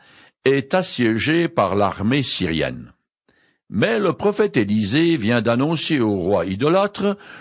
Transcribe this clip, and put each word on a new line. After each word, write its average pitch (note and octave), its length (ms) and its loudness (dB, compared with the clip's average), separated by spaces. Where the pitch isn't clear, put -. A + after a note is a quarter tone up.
est C3+ 300 2
assiégée D3+ 760 0
par G2 260 0
l'armée G2+ 480 0
syrienne. C#2 720 -4
Mais G3 300 0
le F#3 140 0
prophète G#3 440 0
Élisée A2 600 2
vient A#2 260 0
d'annoncer C#3 580 0
au G#2+ 140 2
roi F#2 320 0
idolâtre F#3+ 720 0